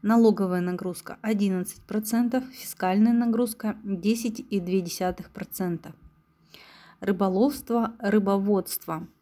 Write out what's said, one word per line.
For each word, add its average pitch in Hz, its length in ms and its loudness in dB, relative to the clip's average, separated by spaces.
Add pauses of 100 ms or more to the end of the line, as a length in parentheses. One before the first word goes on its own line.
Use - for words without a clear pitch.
Налоговая 208 580 4
нагрузка — 180 640 -6
одиннадцать 196 600 -2
процентов, 233 680 -2
фискальная 208 600 2
нагрузка — 233 720 0
десять 214 560 -2
и - 180 -4
две 180 220 0
десятых 180 480 -6
процента. - 640 -8 (1040)
Рыболовство, 208 1000 0
рыбоводство. 196 1080 0 (140)